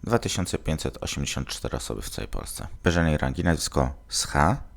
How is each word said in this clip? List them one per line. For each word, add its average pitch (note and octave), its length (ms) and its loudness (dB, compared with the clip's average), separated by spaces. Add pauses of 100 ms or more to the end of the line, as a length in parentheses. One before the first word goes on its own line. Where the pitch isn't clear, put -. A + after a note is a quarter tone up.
dwa A#2 160 4
tysiące F2+ 380 -2
pięćset D#2 460 -2
osiemdziesiąt - 440 -4
cztery - 300 -6
osoby A1 240 -6
w - 80 -8
całej - 180 -6
Polsce. - 400 -6 (160)
Wyżej E2 340 6
rangi C#2 260 0
nazwisko D2 500 2 (140)
Scha E2 560 2 (140)